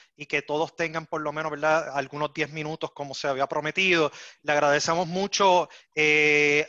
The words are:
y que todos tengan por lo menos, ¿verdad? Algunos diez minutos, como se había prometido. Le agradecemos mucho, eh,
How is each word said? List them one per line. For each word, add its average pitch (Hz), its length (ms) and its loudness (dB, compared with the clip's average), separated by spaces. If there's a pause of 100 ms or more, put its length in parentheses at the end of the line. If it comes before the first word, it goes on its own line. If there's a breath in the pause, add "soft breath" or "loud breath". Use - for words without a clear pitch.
(160 loud breath)
y 147 120 -16
que 143 160 -2
todos 151 320 -2
tengan 160 320 -6
por 156 140 -6
lo 151 100 -6
menos, 156 200 -6
¿verdad? 147 460 0
Algunos 143 360 -4
diez 147 180 -4
minutos, 156 400 -8
como 143 240 -12
se - 120 -6
había 139 200 -2
prometido. 156 640 0 (320 loud breath)
Le 156 80 -2
agradecemos 147 560 2
mucho, 185 640 2 (260 loud breath)
eh, 151 720 4